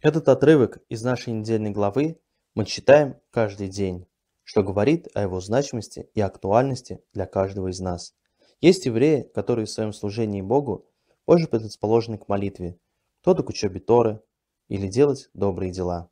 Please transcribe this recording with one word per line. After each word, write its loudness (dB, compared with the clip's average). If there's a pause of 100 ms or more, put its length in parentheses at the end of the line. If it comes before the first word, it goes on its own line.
Этот 2
отрывок 6 (100)
из -8
нашей -4
недельной -2
главы -2 (360)
мы -2
читаем 4 (100)
каждый -4
день, -6 (380)
что 0
говорит 0
о -4
его -4
значимости -6
и 0
актуальности -2 (100)
для -6
каждого -2
из -8
нас. -8 (480)
Есть 4
евреи, 0
которые -2
в -12
своём -6
служении -4
Богу -2 (400)
больше 4
предрасположены -2
к -16
молитве, -6 (420)
кто-то 2
к -6
учёбе -6
Торы 2 (460)
или -4
делать 2
добрые -2
дела. -6